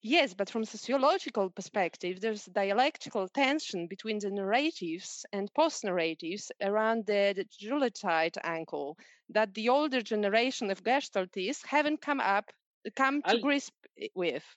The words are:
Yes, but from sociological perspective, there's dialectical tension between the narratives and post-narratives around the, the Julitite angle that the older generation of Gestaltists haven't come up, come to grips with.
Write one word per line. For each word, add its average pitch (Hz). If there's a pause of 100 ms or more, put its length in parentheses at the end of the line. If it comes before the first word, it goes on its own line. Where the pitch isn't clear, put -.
Yes, 262
but 196
from 226
sociological 254
perspective, 185
there's 214
dialectical 196
tension 262
between 208
the 202
narratives 196
and 202
post-narratives 180 (100)
around 214
the, 202
the 202
Julitite 202
angle 160 (320)
that 202
the 220
older 269
generation 214
of 190
Gestaltists 202
haven't 302
come 285
up, 202 (440)
come 269
to 208
grips 285 (420)
with. 160 (140)